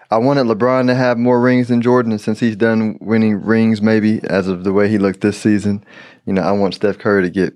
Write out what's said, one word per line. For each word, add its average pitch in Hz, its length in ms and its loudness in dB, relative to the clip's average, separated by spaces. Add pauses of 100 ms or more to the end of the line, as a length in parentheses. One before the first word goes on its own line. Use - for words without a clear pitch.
(120)
I 110 60 2
wanted 131 300 0
LeBron 123 400 0
to 127 80 2
have 127 220 0
more 123 220 2
rings 123 300 2
than 120 120 0
Jordan, 123 300 2
and 107 80 -2
since 107 220 -4
he's 110 160 -2
done 110 420 0
winning 107 420 0
rings 110 400 0
maybe 110 440 2
as 95 240 -2
of 90 160 -4
the 98 80 -2
way 101 160 2
he 110 80 0
looked 98 240 0
this 104 160 0
season, 104 480 -2 (400)
you 107 80 -4
know, 95 80 0
I 85 100 0
want 101 220 -2
Steph 101 240 -4
Curry 101 240 0
to 90 80 0
get 90 260 -2